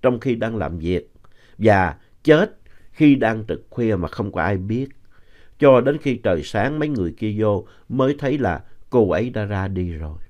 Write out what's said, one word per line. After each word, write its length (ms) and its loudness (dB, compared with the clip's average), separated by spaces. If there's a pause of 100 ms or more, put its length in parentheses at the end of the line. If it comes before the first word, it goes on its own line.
trong 180 0
khi 140 -2
đang 220 -6
làm 220 -6
việc 320 -4 (480)
và 380 2 (280)
chết 340 4 (320)
khi 240 6
đang 320 -2
trực 240 -8
khuya 260 -2
mà 120 -4
không 240 -6
có 100 -4
ai 140 -2
biết. 320 -6 (720)
Cho 220 8
đến 180 0
khi 240 -4
trời 220 0
sáng 340 -2
mấy 100 -2
người 280 -2
kia 220 -4
vô 280 0 (220)
mới 300 0
thấy 200 -2
là 260 -2 (260)
cô 200 4
ấy 200 0
đã 140 -6
ra 240 -4
đi 240 -4
rồi. 260 -10 (120)